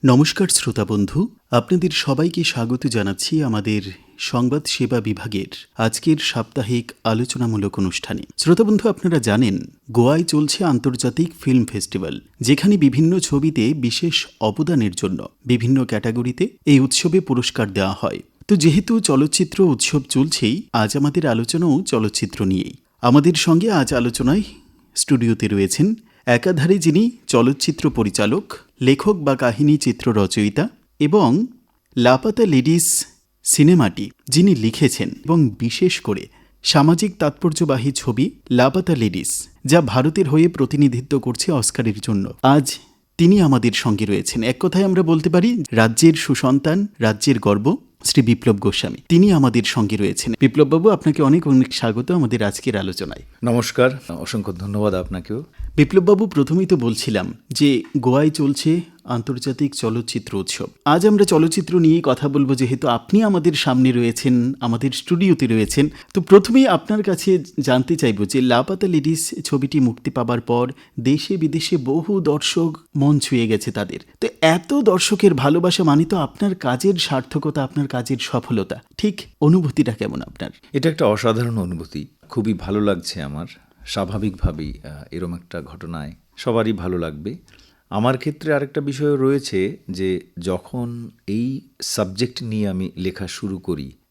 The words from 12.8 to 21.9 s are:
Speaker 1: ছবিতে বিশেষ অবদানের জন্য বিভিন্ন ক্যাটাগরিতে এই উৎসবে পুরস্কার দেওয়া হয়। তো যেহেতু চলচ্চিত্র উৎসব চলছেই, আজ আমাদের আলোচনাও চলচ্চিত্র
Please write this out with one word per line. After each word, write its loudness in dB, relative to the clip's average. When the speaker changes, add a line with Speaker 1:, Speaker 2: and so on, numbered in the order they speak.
Speaker 1:
ছবিতে 0
বিশেষ -2
অবদানের 0
জন্য -6
বিভিন্ন 0
ক্যাটাগরিতে -4
এই 6
উৎসবে 0
পুরস্কার -4
দেওয়া -2
হয়। -4
তো 4
যেহেতু 2
চলচ্চিত্র 2
উৎসব 0
চলছেই, -2
আজ 0
আমাদের 0
আলোচনাও 0
চলচ্চিত্র -2